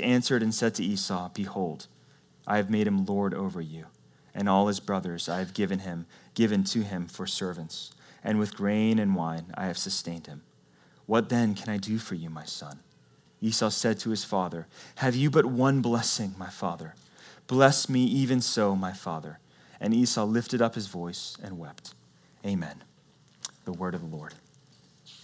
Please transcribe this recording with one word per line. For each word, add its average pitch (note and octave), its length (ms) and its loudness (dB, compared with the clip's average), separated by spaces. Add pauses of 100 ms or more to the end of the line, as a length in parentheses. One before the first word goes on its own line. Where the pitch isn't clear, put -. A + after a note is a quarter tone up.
answered B2 360 4
and A2 140 2
said A2+ 220 2
to G2 80 -2
Esau, F#2 500 -2
"Behold, F#2+ 540 -4 (580)
I G#2 120 2
have G2+ 120 0
made G#2+ 160 4
him G2 180 4
lord G2 300 0
over F2+ 260 -4
you, D#2+ 260 -10 (460)
and G2+ 160 -2
all G2 200 6
his G2 100 0
brothers F2 500 -4
I F2 100 -2
have F#2 140 -6
given F#2+ 280 0
him, E2+ 260 -8 (280)
given G#2+ 280 4
to G#2+ 200 0
him F#2 260 -4
for - 180 -10
servants, E2+ 640 -6 (320)
and G#2+ 160 0
with G#2 160 -2
grain G#2+ 460 2
and G2 160 4
wine E2 400 -4
I F#2 100 -4
have F2+ 120 -4
sustained E2+ 500 -6
him. D2 140 -16 (640)
What A2 220 2
then A#2 280 2
can A2 140 -8
I G#2 60 -2
do G#2+ 220 -2
for G#2+ 160 -8
you, E2 160 -6
my D2+ 140 -12
son?" C#2+ 340 -12 (640)
Esau A2 280 2
said G#2+ 300 0
to A2+ 100 -2
his G#2+ 120 -2
father, F2 460 -2 (280)
"Have B2+ 200 0
you C#3 140 4
but C#3 160 6
one C3 340 4
blessing, A#2 560 0
my F#2 140 -10
father? E2 440 -6 (520)
Bless C3+ 420 6
me B2+ 160 4
even B2+ 380 4
so, G2+ 340 2
my F#2 160 -2
father." D#2+ 460 -8 (420)
And G#2+ 140 2
Esau A#2+ 300 4
lifted A2+ 360 0
up A2+ 140 2
his G#2 140 -6
voice F2 540 -8
and F#2+ 160 -12
wept. D2+ 360 -16 (500)
Amen. F2+ 400 -4 (800)
The F#2 80 -6
word F2+ 220 -4
of E2 80 -6
the D#2+ 120 -10
Lord. D2+ 200 -12 (880)